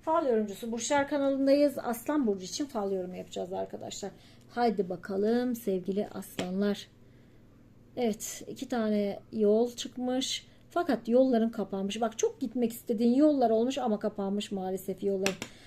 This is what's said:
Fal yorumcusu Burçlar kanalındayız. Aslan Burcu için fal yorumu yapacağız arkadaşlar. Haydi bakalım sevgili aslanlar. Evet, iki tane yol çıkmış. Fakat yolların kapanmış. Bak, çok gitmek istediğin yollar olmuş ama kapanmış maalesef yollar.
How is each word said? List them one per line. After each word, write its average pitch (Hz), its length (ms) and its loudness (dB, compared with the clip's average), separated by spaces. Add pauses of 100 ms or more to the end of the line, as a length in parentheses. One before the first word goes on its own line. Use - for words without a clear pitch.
Fal 320 240 2
yorumcusu 220 460 -2
Burçlar 277 360 0
kanalındayız. 277 720 4
Aslan 254 440 0
Burcu 190 180 0
için 285 220 -6
fal 202 260 -4
yorumu 180 240 -4
yapacağız 185 360 -8
arkadaşlar. 196 580 -8 (380)
Haydi 208 400 0
bakalım 214 680 0
sevgili 190 520 -2
aslanlar. 196 800 -4 (1080)
Evet, - 520 -4
iki - 200 -10
tane 214 500 0 (140)
yol 220 380 4
çıkmış. 247 760 -4 (240)
Fakat 294 380 0
yolların 233 420 6
kapanmış. 202 500 -4
Bak, 226 180 -2
çok 453 220 0
gitmek 240 320 -2
istediğin 233 420 0
yollar 277 360 6
olmuş 240 280 2
ama 220 200 0
kapanmış 202 540 -4
maalesef 185 500 -6
yollar. 196 360 0 (280)